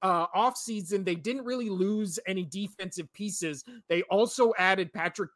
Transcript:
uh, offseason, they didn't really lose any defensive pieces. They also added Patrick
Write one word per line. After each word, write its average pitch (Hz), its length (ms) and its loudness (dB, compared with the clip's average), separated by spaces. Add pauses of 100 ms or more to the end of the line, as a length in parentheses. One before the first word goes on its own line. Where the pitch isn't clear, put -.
uh, 175 260 2
offseason, 208 800 0
they 180 80 0
didn't 233 320 -4
really 247 240 -2
lose 196 480 0 (100)
any 190 160 -2
defensive 190 720 -8
pieces. 170 500 -6 (240)
They 170 160 2
also 226 540 4
added 185 340 4
Patrick 170 440 -4